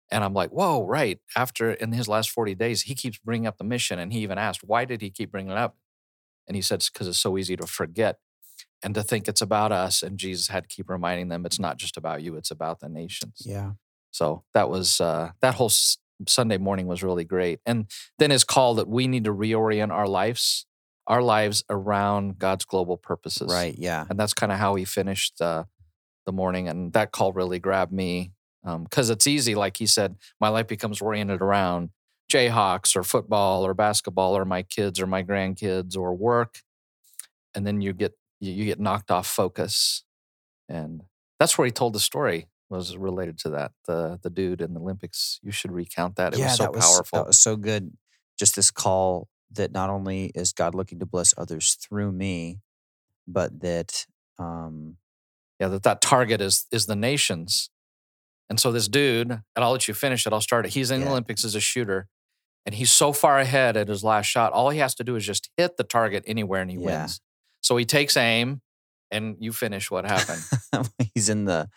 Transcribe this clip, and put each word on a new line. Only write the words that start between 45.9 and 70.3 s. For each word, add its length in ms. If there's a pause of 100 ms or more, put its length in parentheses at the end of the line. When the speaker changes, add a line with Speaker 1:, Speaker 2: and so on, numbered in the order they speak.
Speaker 1:
that. 180
It 60
Speaker 2:
Yeah, 80
Speaker 1:
was 100
so 60
Speaker 2:
that 100
was, 100
Speaker 1:
powerful. 360
Speaker 2:
that 80
was 120
so 160
good. 400 (440)
Just 160
this 160
call 580 (220)
that 200
not 200
only 420
is 180
God 220
looking 240
to 80
bless 320
others 380
through 360
me, 500 (680)
but 320
that, 480 (320)
um, 580 (640)
Speaker 1:
Yeah, 100
that, 140
that 180
target 400
is, 300
is 160
the 80
nations. 720 (800)
And 100
so 120
this 160
dude, 440
and 120 (120)
I'll 160
let 160
you 60
finish 320
it, 80
I'll 80
start 240
it. 80
He's 180
in 100
the 40
Speaker 2:
Yeah. 60
Speaker 1:
Olympics 340
as 100
a 60
shooter, 460 (580)
and 100
he's 160
so 220
far 260
ahead 380
at 100
his 160
last 220
shot. 280
All 180
he 80
has 160
to 80
do 120
is 100
just 300
hit 220
the 60
target 440
anywhere, 340
and 100
he 60
Speaker 2:
Yeah. 260
Speaker 1:
wins. 180 (400)
So 160
he 80
takes 320
aim, 440 (500)
and 280
you 140
finish 360
what 160
happened. 360 (320)